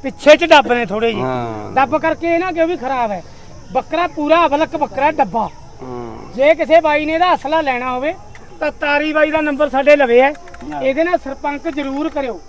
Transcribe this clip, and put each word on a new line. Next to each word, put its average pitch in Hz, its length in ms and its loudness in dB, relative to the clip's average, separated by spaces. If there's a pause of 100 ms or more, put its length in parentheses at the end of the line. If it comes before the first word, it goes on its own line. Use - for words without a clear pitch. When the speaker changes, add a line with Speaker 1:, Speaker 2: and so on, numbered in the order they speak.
Speaker 1:
ਪਿੱਛੇ 285 320 4
ਚ - 80 0
ਡੱਬ 285 300 6
ਨੇ 240 120 0
ਥੋੜੇ 214 260 -2
ਜਿਹੇ। 202 120 -2
Speaker 2:
ਹਾਂ। 113 480 -4
Speaker 1:
ਡੱਬ 269 260 0
ਕਰਕੇ 320 300 -2
ਇਹ 339 120 2
ਨਾ 370 120 -4
ਕਿਉਂ 330 160 0
ਵੀ 339 100 -4
ਖਰਾਬ 247 340 -4
ਹੈ। 180 120 -8 (480)
ਬੱਕਰਾ 320 360 -2
ਪੂਰਾ 320 380 0
ਅਵਲਕ 302 300 0
ਬੱਕਰਾ 285 360 -2
ਡੱਬਾ। 220 380 -2 (320)
Speaker 2:
ਹੂੰ। 120 360 -10 (180)
Speaker 1:
ਜੇ 285 200 4
ਕਿਸੇ 311 260 4
ਬਾਈ 302 240 0
ਨੇ 311 80 -2
ਇਹਦਾ 349 200 2
ਅਸਲਾ 311 280 -2
ਲੈਣਾ 262 300 -4
ਹੋਵੇ 262 220 -4 (460)
ਤਾਂ 302 120 -2
ਤਾਰੀ 294 420 -2
ਬਾਈ 302 180 2
ਦਾ 311 100 0
ਨੰਬਰ 294 280 0
ਸਾਡੇ 277 260 6
ਲਵੇ 247 260 6
ਹੈ। 277 120 4 (400)
Speaker 3:
ਹਾਂ। 285 80 -6
Speaker 1:
ਇਹਦੇ 269 220 0
ਨਾਲ 349 140 0
ਸੰਪਰਕ 285 580 -6
ਜ਼ਰੂਰ 277 340 -4
ਕਰਿਓ। 254 400 -6